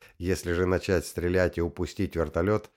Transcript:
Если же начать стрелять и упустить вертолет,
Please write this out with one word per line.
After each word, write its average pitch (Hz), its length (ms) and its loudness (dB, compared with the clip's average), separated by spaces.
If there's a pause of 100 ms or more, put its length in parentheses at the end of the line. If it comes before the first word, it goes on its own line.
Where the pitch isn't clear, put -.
(180)
Если 87 360 -2
же 90 120 2
начать 90 400 2
стрелять 87 520 0
и 85 40 2
упустить 85 540 -4
вертолет, 85 600 0